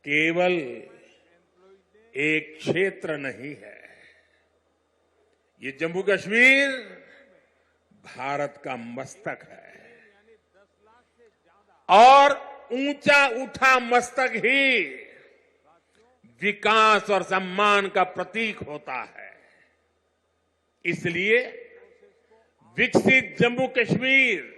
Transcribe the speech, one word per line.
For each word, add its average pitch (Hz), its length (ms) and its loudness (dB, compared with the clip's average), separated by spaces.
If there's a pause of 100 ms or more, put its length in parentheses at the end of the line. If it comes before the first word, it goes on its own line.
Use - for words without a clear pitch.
केवल 165 480 0 (1600)
एक 151 440 -6
क्षेत्र 160 580 -6
नहीं 139 400 -12
है, 104 220 -20 (1800)
ये 135 180 -12
जम्मू 170 220 -6
कश्मीर 240 680 2 (1400)
भारत 139 580 -10
का 135 120 -10
मस्तक 120 760 -14
है - 120 -20 (2250)
और 269 440 10 (400)
ऊंचा 285 540 2 (160)
उठा 254 360 0
मस्तक 240 580 -2
ही 247 480 0 (1600)
विकास 208 680 2
और 196 140 0
सम्मान 190 640 0
का 185 220 -2
प्रतीक 208 520 -8
होता 139 400 -12
है। 101 300 -20 (1500)
इसलिए 175 540 -2 (1400)
विकसित 247 640 0
जम्मू 240 260 0 (120)
कश्मीर 233 800 -2